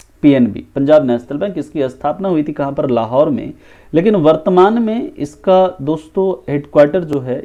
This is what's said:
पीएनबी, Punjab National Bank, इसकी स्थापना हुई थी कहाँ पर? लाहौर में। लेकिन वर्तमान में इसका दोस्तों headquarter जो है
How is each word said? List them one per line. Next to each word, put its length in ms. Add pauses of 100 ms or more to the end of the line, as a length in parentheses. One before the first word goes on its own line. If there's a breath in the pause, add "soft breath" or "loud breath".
(220)
पीएनबी, 440 (100)
Punjab 300
National 320
Bank, 200
इसकी 320
स्थापना 400
हुई 140
थी 100
कहाँ 180
पर? 180
लाहौर 400
में। 240 (400 soft breath)
लेकिन 220
वर्तमान 640
में 320
इसका 680
दोस्तों 720
headquarter 520
जो 160
है 260